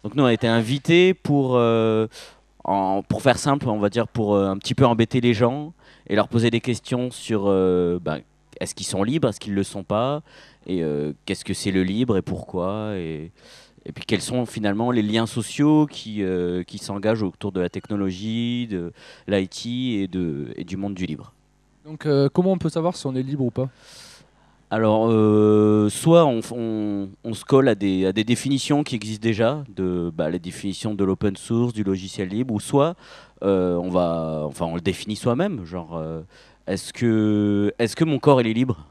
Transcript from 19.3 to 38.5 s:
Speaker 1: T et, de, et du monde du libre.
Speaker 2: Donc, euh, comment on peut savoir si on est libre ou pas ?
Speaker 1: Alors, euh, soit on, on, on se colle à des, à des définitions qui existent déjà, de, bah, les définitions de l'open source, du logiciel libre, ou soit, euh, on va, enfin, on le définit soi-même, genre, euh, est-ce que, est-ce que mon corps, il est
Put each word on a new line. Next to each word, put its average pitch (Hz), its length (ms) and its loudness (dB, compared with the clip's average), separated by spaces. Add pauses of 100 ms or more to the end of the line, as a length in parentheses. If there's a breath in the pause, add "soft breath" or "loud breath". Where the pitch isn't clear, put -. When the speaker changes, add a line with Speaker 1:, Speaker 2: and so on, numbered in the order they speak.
Speaker 1:
T 120 540 -4
et, 95 40 -4
de, 78 480 -6
et - 80 -10
du 92 140 -8
monde 98 160 -6
du 90 120 -4
libre. - 280 -10 (520)
Speaker 2:
Donc, 156 200 -14
euh, 139 260 4
comment 185 220 2
on 180 40 0
peut 165 120 -2
savoir 170 260 -2
si - 120 -12
on 131 80 -4
est 131 80 -2
libre 135 200 -4
ou 120 80 0
pas ? 131 160 -4 (1040 loud breath)
Speaker 1:
Alors, 110 380 4
euh, 107 800 6
soit 165 360 6
on, 117 160 0 (100)
on, 107 580 -4 (140)
on 113 100 -6
se - 100 -10
colle 135 260 6
à 110 40 4
des, 95 320 2
à 95 60 4
des 107 120 0
définitions 135 600 0
qui 127 100 -6
existent 107 300 -8
déjà, 117 400 0 (120)
de, 90 400 -2
bah, 80 140 -2
les 90 80 -4
définitions 90 560 -6
de 98 100 -2
l'open 95 320 0
source, 117 380 -2
du 107 100 -4
logiciel 95 460 -4
libre, 117 240 -4
ou 104 60 -2
soit, 143 360 0 (460 loud breath)
euh, 90 360 2
on 90 120 -4
va, 82 560 0
enfin, 76 200 -6
on 82 100 -6
le 87 60 -4
définit 98 340 -6
soi-même, 123 500 -2
genre, 82 320 -10
euh, 80 240 -8 (460 soft breath)
est-ce 95 260 -6
que, 104 840 2
est-ce 117 160 0
que 165 80 0
mon 147 160 0
corps, 135 220 6
il 117 40 0
est 110 80 0